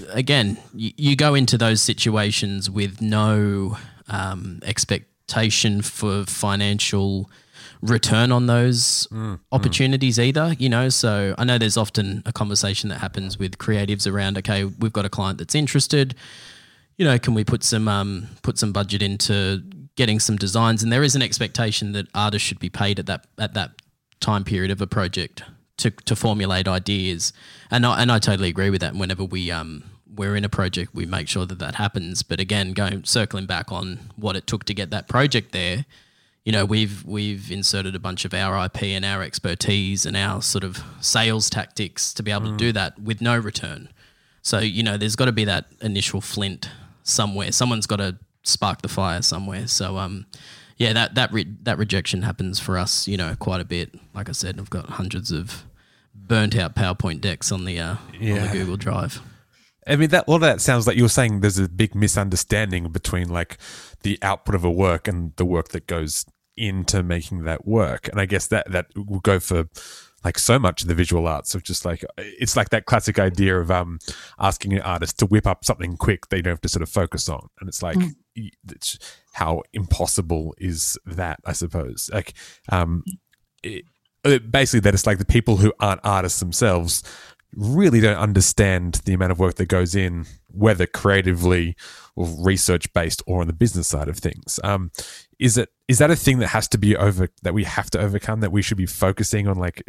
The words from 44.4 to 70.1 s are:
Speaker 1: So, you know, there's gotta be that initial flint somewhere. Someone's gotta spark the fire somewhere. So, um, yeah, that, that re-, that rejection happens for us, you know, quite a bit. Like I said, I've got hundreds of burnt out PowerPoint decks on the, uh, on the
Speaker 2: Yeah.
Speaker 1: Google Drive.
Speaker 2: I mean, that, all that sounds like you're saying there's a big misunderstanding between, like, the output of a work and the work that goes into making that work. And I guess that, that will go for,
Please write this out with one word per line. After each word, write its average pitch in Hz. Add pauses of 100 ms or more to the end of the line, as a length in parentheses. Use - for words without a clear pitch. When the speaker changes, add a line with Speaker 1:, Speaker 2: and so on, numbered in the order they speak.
Speaker 1:
So, -
you 107
know, 104
there's 107
gotta 127
be 110
that 98 (140)
initial 98
flint - (360)
somewhere. 101
Someone's 120
gotta 98 (240)
spark -
the -
fire 90
somewhere. 95
So, 95
um, 95 (520)
yeah, 113
that, 117
that 127
re-, 101 (160)
that 104
rejection 98
happens 92
for 95
us, -
you 98
know, 80
quite 92
a 82
bit. 87 (180)
Like 101
I -
said, 92
I've 101
got 90
hundreds 92
of 80 (500)
burnt 104
out 90
PowerPoint 90
decks -
on 92
the, 90
uh, 82
on 110 (200)
the 110
Speaker 2:
Yeah. 101
Speaker 1:
Google 95
Drive. - (680)
Speaker 2:
I 143
mean, 151
that, 180
all 160
that 131
sounds 120
like 104
you're 117
saying 107
there's 98
a 95
big 98
misunderstanding 98
between, 90
like, 87 (440)
the 101
output 98
of 87
a 87
work 87
and 87
the 92
work 87
that -
goes 80 (320)
into 95
making 87
that 80
work. 101
And 101
I 98
guess 95
that, 104
that 90
will 101
go 95
for, 85 (560)